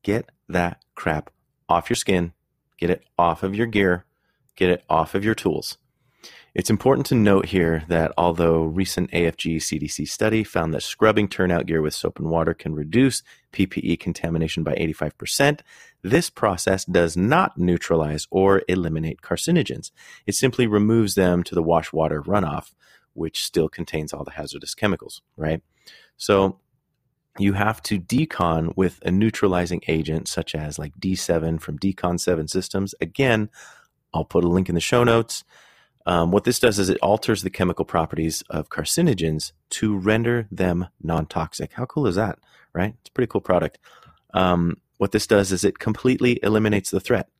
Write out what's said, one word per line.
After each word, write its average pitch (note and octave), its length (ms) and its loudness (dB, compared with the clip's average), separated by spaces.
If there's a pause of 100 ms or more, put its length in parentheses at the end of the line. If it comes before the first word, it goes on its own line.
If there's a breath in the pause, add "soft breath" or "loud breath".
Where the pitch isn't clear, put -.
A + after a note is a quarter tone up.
Get G#2+ 300 -2 (180)
that F2 340 -2 (120)
crap D#2 340 -2 (400)
off E2+ 200 2
your A#2+ 60 0
skin, F2 380 0 (440)
get E2+ 120 0
it - 140 -2 (140)
off E2+ 260 2
of G2 100 -4
your A2+ 140 -2
gear, G2 380 2 (500)
get F2+ 140 2
it - 200 0
off D#2+ 240 2
of G2 100 -2
your A2 120 0
tools. - 420 -4 (760 loud breath)
It's - 140 -2
important C3 380 2
to C#3 80 2
note G#2 320 4
here E2 420 2
that E2 280 2
although E2 460 2
recent F2+ 500 -2
A E2+ 120 2
F E2 100 0
G D#2+ 240 -4
C D#2+ 180 -6
D D2 100 -6
C D2+ 180 -8
study A2 380 0
found E2 300 -2
that C2+ 100 -4
scrubbing G#2+ 440 2
turnout F2+ 380 0
gear D#2+ 160 0
with D2+ 120 -2
soap - 240 -4
and D#2+ 120 -6
water E2 240 0
can D#2 200 -8
reduce G2+ 480 0 (300 soft breath)
P G2 160 0
P - 160 -6
E E2+ 140 0
contamination E2 680 -4
by D#2 140 -2
eighty-five D#2 400 -4
percent, - 440 0 (400 loud breath)
this C3+ 280 0
process F#2+ 560 0
does E2+ 320 2
not C#3 400 2
neutralize E2 760 0
or F#2+ 380 4
eliminate D#2+ 520 -2
carcinogens. A#2 680 -2 (340 loud breath)
It G#2 100 -4
simply B2 320 2
removes G#2 480 2
them F2+ 280 4
to - 120 -8
the E2+ 80 2
wash E2 280 0
water D2+ 300 -2
runoff, D#2+ 520 -4 (400 soft breath)
which - 300 -8
still D#2+ 240 0
contains D#2 460 -8
all D2 100 -10
the - 80 -14
hazardous D2 440 -14
chemicals, - 460 -4 (140)
right? D#2 260 -4 (540 loud breath)
So G2 440 0 (800)
you G2+ 160 2
have G#2 300 -2
to G#2 160 -4
decon E2+ 760 0
with F#2 260 0
a F2+ 80 -2
neutralizing F2+ 800 0
agent D#2 400 -2
such - 260 -6
as, D2+ 240 -8
like, D2+ 180 -10
D F#2 180 -2
seven D#2+ 440 -2
from D2+ 180 -10
Decon F2+ 400 -2
seven E2 300 0
Systems. F#2+ 540 -4
Again, A2 480 0 (640 loud breath)
I'll E3 100 -2
put - 220 0
a - 20 4
link - 220 2
in E2+ 60 -2
the E2+ 60 0
show A#2+ 220 2
notes. A2+ 400 2 (640 soft breath)
Um, E2+ 220 2
what G2+ 140 2
this B2 160 0
does A2 180 4
is F#2+ 100 2
it - 140 2
alters G#2 400 2
the F2+ 80 -4
chemical F2 340 -2
properties D#2+ 640 -2
of D#2+ 200 -6
carcinogens E2 840 -2 (180)
to G#2 260 0
render A2+ 540 0
them F2+ 360 0 (140)
non-toxic. D#2+ 720 -4
How B2+ 140 -8
cool D3 180 -4
is F2 100 0
that, G2+ 220 -2 (360 soft breath)
right? G2+ 260 -2
It's - 100 -20
a - 20 -20
pretty A#2+ 160 -2
cool G2+ 140 -2
product. E2+ 380 0 (520 soft breath)
Um, F2+ 460 2 (200)
what G2 140 -2
this G#2+ 140 0
does G2+ 260 4
is F2+ 120 0
it - 160 2
completely B2 640 0
eliminates G#2+ 480 2
the G2 80 -2
threat. - 280 -2 (120)